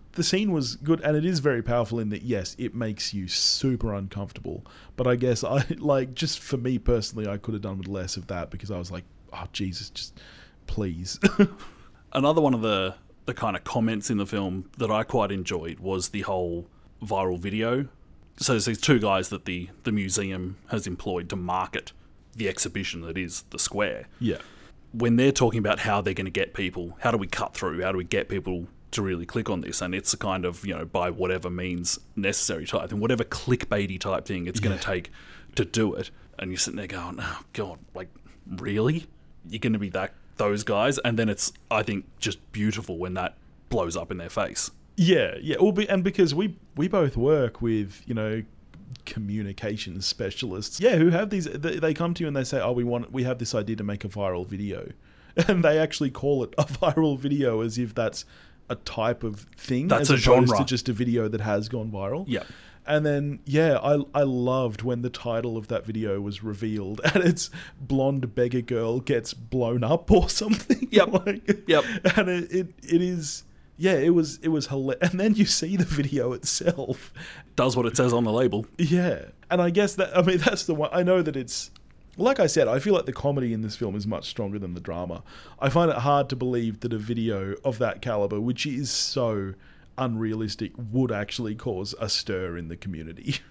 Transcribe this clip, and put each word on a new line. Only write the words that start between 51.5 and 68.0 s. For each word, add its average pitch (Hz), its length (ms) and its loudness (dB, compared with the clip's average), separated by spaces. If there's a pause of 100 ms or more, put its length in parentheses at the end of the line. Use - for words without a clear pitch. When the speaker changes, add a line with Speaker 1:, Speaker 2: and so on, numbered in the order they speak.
Speaker 1:
they 160 140 2
come 170 220 0
to 170 80 -4
you 160 40 -2
and 143 80 -2
they 135 80 0
say, 131 160 -2
"Oh, 110 120 2
we 123 120 0
want, 120 280 -2
we 127 120 -2
have 123 140 0
this 117 160 -6
idea 107 240 0
to 107 60 -6
make 101 220 -4
a 101 40 -6
viral 92 360 -2
video." 98 520 -6
<laughs> - 40 -20 (460)
And 180 160 6
they 156 140 8
actually 156 320 2
call 139 340 0
it - 140 -8
a 147 60 6
viral 147 560 2
video 131 420 2
as 113 160 -2
if 120 160 -2
that's - 320 -2 (440)
a 123 60 -4
type 117 480 -2
of 104 180 -6 (140)
thing, 131 320 -2
Speaker 2:
That's 139 220 4
Speaker 1:
as 131 160 6
Speaker 2:
a 131 60 10
Speaker 1:
opposed 123 180 10
Speaker 2:
genre. 110 80 6
Speaker 1:
to 98 80 4
just 127 240 -2
a 123 40 2
video 117 340 2
that 110 140 -2
has 107 280 0
gone 113 220 -6
viral. 104 360 -6
Speaker 2:
Yeah. 117 140 -2 (460)
Speaker 1:
And 151 180 2
then, 143 400 0
yeah, 147 320 4
I, 147 220 4 (160)
I 143 80 6
loved 127 580 2
when 120 220 -2
the 123 80 -2
title 117 440 -4
of 107 120 -6
that - 180 -2
video 107 360 -2
was 101 220 -6
revealed 107 640 -4
<laughs> 151 60 2
and 185 100 4
it's - 280 2 (280)
"Blonde 135 540 0